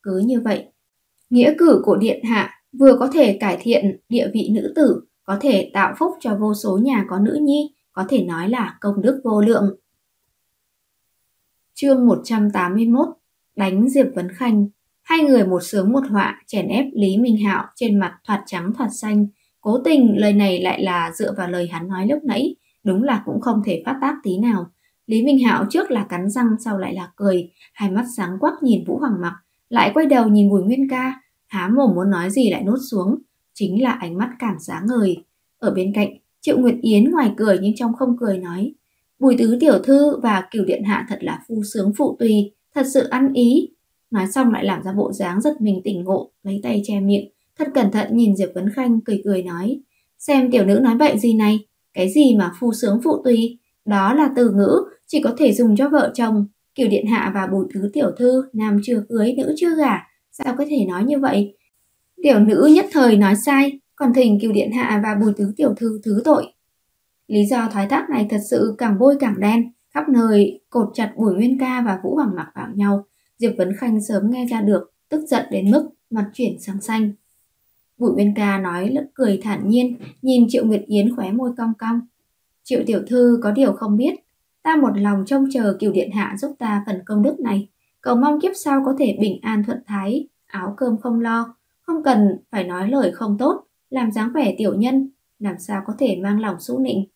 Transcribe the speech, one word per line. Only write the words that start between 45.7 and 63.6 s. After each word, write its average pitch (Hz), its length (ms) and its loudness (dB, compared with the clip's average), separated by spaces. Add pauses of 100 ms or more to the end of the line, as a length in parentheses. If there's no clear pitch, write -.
tỉnh 185 200 -6
ngộ, 190 280 -4 (120)
lấy 196 200 -6
tay 220 220 -2
che 202 140 -4
miệng, 202 300 0 (300)
thật 302 140 -2
cẩn 214 180 2
thận 214 260 -2
nhìn 214 180 4
Diệp 185 200 -2
Vấn 185 140 -2
Khanh 233 320 0
cười 202 240 -4
cười 190 180 -2
nói: 185 360 -6 (380)
"Xem 262 340 2
tiểu 220 140 4
nữ 202 140 4
nói 233 160 4
bậy 285 220 2
gì 226 160 2
này, 214 260 2 (340)
cái 185 160 -2
gì 262 260 6
mà 180 240 2
phu 240 140 -2
sướng 220 300 0
phụ 311 200 0
tùy, 233 360 0 (260)
đó 202 280 0
là 294 220 4
từ 240 160 2
ngữ 202 320 2 (240)
chỉ 302 140 -2
có 233 160 -2
thể 254 160 4
dùng 226 220 4
cho 269 140 2
vợ 285 260 2
chồng. 220 300 0 (300)
Cửu 254 120 -2
điện 202 200 0
hạ 208 280 -2
và 190 120 -4
Bùi 190 260 -2
tứ 202 200 -4
tiểu 269 240 -2
thư 254 260 2 (100)
nam 214 300 0
chưa 226 260 -2
cưới, 233 240 0
nữ 277 240 -2
chưa 339 180 0
gả, 277 180 2 (380)
sao 269 260 -8
có 277 120 -2
thể 269 160 0
nói 185 180 -4
như 277 160 0
vậy? 202 380 -2 (640)
Tiểu 285 160 6
nữ 214 360 6
nhất 392 160 4
thời 240 260 6
nói 202 180 4
sai, 277 440 0 (160)